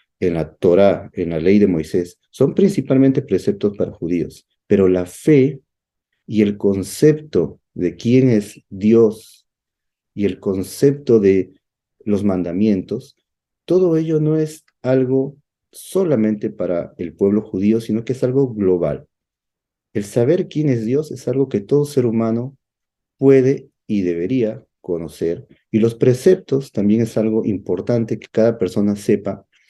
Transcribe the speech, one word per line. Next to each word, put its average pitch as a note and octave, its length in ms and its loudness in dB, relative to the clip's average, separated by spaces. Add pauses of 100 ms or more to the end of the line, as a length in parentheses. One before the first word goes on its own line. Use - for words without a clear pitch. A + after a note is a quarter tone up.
(200)
en F2 160 -2
la D#2+ 180 -4
Torá, F#2 600 2
en E2+ 180 -6
la D#2+ 80 -4
ley F#2+ 200 4
de G2+ 80 4
Moisés, F2 520 -2 (100)
son - 240 0
principalmente C3+ 680 2
preceptos G2+ 540 -2
para F#2+ 160 -4
judíos, - 560 -6 (200)
pero G2 200 4
la F2+ 180 0
fe D3 540 2 (680)
y G#2+ 160 -2
el G2+ 140 0
concepto G2+ 1040 0 (140)
de F2 240 -4
quién B2+ 320 2
es G#2 400 -2
Dios G#2+ 760 0 (680)
y G2+ 100 -6
el F#2 160 -4
concepto A2+ 800 0
de F#2+ 320 2 (540)
los G#2 180 -2
mandamientos, F#2+ 960 -2 (480)
todo F3 320 2
ello D#3+ 240 0
no D#3 160 0
es D#3 260 -6 (180)
algo C3 540 0 (360)
solamente A2 800 -2
para F2 480 -6
el E2 160 -10
pueblo G2+ 280 0
judío, G#2 400 -2
sino A2+ 240 -6
que C3 80 -6
es B2+ 100 -6
algo B2+ 300 0
global. F2+ 540 -2 (840)
El G2+ 120 -4
saber D3 420 0
quién D3+ 220 -2
es A#2 160 -2
Dios C#3 260 -4
es - 160 -10
algo C3 220 -2
que G#2 120 -2
todo C#3+ 240 0
ser C3+ 200 -2
humano A2+ 520 -2 (600)
puede C3+ 520 2 (180)
y G#2 140 -2
debería F#2+ 640 -2 (180)
conocer, E2+ 640 -6 (240)
y A2+ 80 0
los A#2 160 0
preceptos C3 760 0
también G#2 300 2
es A2+ 160 -2
algo A2 280 0
importante G#2+ 720 -4
que - 100 -20
cada A2+ 280 2
persona G2+ 380 -2
sepa G2+ 500 -4 (240)